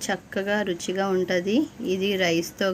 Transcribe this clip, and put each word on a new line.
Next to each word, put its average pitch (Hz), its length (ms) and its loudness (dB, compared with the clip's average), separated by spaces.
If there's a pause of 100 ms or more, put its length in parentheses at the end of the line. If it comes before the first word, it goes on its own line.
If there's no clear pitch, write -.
చక్కగా 202 500 -2 (140)
రుచిగా 185 360 -2 (100)
ఉంటుంది. 185 420 2 (360)
ఇది 190 160 0 (120)
రైస్తో 170 520 0